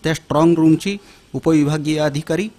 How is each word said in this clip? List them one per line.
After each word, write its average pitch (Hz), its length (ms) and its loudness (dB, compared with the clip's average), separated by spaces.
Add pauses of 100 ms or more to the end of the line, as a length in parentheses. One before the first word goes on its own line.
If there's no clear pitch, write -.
त्या 160 100 -2
स्ट्रॉंग 160 420 0
रूमची 160 420 2 (360)
उपविभागीय 151 640 0
अधिकारी 156 480 -4 (120)